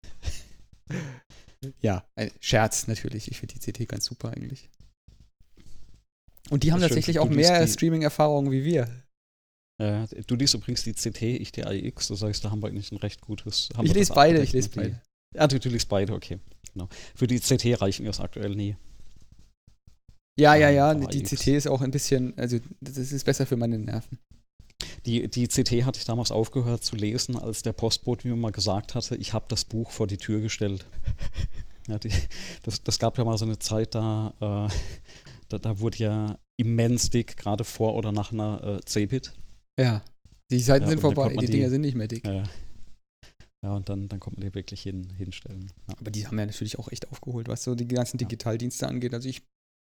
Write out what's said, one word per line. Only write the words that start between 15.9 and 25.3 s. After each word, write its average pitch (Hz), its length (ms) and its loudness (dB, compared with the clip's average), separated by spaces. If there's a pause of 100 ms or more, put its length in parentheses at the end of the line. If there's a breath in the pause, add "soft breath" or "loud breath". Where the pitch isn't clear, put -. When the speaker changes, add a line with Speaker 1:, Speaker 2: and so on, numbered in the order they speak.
Speaker 2:
okay. - 260 -8 (340)
Genau. 92 160 -8 (260 loud breath)
Für 127 120 0
die 123 120 2
C 123 180 4
T 120 180 2
reichen 98 280 0
wir 98 60 -4
es - 100 -4
aktuell 101 360 -4
nie. 101 200 -2 (1600)
Speaker 1:
Ja, 147 160 12
ja, 151 140 10
Speaker 2:
Ähm, 143 60 8
Speaker 1:
ja, 143 160 8
Speaker 2:
aber 147 160 2
Speaker 1:
die 143 120 0
Speaker 2:
A - 20 0
I - 20 0
X. - 60 -4
Speaker 1:
C 143 80 -2
T 135 180 4
ist 147 120 2
auch 135 140 2
ein 135 100 0
bisschen, 131 460 0
also 120 220 0 (220)
das 131 160 -12
ist 135 260 -4
besser 135 220 2
für 131 100 0
meine 117 220 0
Nerven. 110 400 -6 (880 loud breath)
Speaker 2:
Die, 117 240 0
die 120 180 0